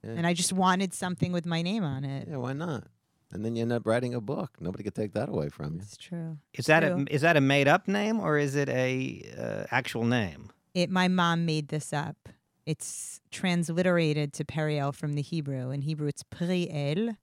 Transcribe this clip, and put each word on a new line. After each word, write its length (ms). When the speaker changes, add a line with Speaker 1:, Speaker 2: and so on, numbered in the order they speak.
Speaker 1:
Yeah. 140
Speaker 2:
And 80
I 80
just 200
wanted 420
something 360
with 140
my 160
name 220
on 200
it. 240
Speaker 1:
Yeah, 100
why 160
not? 320
And 140
then 100
you 60
end 100
up 140
writing 300
a 60
book. 380
Nobody 240
could 120
take 180
that 160
away 200
from 260
you. 80
Speaker 2:
It's 140
true. 420
Speaker 3:
Is 100
that 140
Speaker 2:
True. 280
Speaker 3:
a, 60
is 80
that 160
a 40
made 260
up 200
name, 320
or 200
is 160
it 140
a, 540
uh, 320
actual 340
name? 460
Speaker 2:
It, 160
my 180
mom 380
made 220
this 260
up. 340
It's 560
transliterated 1040
to 120
Periel 500
from 180
the 80
Hebrew. 480
In 140
Hebrew, 240
it's 160
Priel 1000